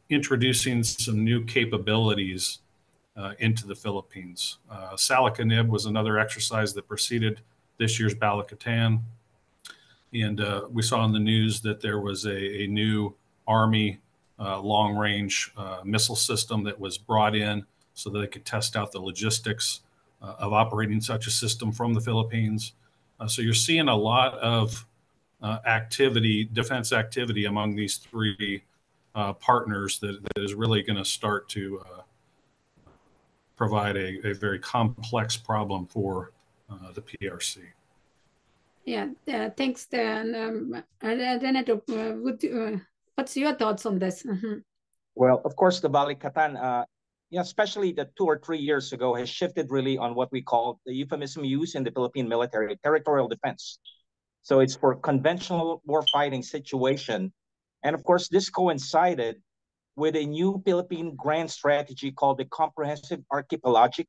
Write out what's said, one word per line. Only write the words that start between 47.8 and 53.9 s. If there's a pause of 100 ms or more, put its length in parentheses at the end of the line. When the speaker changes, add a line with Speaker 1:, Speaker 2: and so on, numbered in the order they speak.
Speaker 3:
the
two
or
three
years
ago,
has
shifted
really
on
what
we
call
the
euphemism
used
in
the
Philippine
military,
territorial
defense. (640)